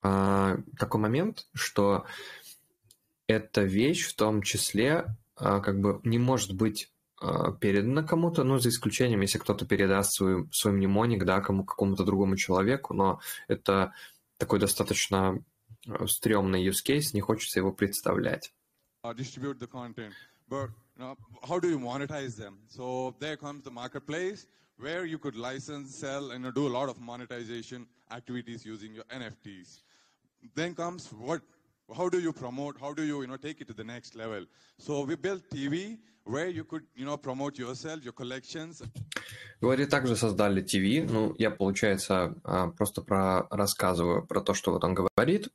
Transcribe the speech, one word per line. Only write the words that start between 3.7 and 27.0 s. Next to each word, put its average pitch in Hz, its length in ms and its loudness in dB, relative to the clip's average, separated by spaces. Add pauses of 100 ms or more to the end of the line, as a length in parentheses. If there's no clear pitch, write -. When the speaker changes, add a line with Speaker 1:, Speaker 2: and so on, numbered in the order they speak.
Speaker 1:
в - 100 -8
том 107 260 4
числе, 113 760 2 (200)
а, 101 240 2
как 98 220 0
бы 98 220 2
не 117 160 4
может 120 340 2
быть, 107 380 0 (280)
а, - 320 0
передана 110 520 2
кому-то, 170 400 2
ну, 131 160 4
за 120 100 4
исключением, 113 520 2
если 98 180 2
кто-то - 260 -2
передаст 98 480 4
свой, 92 380 2
свой - 220 2
мнемоник, 98 520 4
да, 95 160 4
кому, 95 240 0
какому-то 95 400 0
другому 98 320 2
человеку, 98 560 2
но 98 260 2 (280)
это 98 460 2 (440)
такой - 220 2
достаточно, 98 840 2 (440)
а, 104 200 -4
стремный 95 560 2
use 95 240 0
case, 147 260 0
не 101 80 0
хочется - 380 0
его 95 120 2
представлять. - 840 -2 (500)
Speaker 2:
Uh, 117 120 -8
distribute 131 420 -8
the 117 100 -12
content, 117 460 -12 (340)
but, 135 220 -6 (260)
you 123 60 -18
know, 131 160 -12 (240)
how 165 180 -2
do 175 100 2
you 156 100 2
monetize 135 580 -6
them? 101 220 -14 (100)
So 127 500 -6
there 151 160 -6
comes 143 280 -12
the 131 80 -14
marketplace, 151 760 -8 (340)
where 165 260 -6
you 160 120 -6
could 139 180 -8
license, 135 600 -10
sell, 139 340 -6
and, 127 160 -10
you 127 60 -6
know, - 0 -
do 139 160 0
a - 20 2
lot 127 180 -2
of 120 120 -8